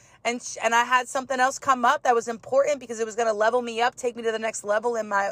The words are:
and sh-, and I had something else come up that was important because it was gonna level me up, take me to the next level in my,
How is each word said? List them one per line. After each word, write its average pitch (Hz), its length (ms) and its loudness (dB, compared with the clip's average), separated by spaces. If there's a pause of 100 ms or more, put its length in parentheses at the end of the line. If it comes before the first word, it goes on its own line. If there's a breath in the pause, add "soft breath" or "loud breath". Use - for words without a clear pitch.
(240 soft breath)
and 240 180 -2
sh-, - 200 -14
and 226 120 2
I 240 100 4
had 254 240 2
something 254 320 -2
else 262 180 2
come 254 260 2
up 277 200 2
that 254 100 4
was 233 140 0
important 277 500 0
because 233 220 -8
it 226 60 -2
was 220 100 -10
gonna 226 160 2
level 220 300 2
me 226 180 -6
up, 240 160 0
take 240 180 -4
me 233 80 -12
to 226 100 0
the 220 60 -2
next 220 240 -6
level 220 340 0
in 214 120 -4
my, 196 220 0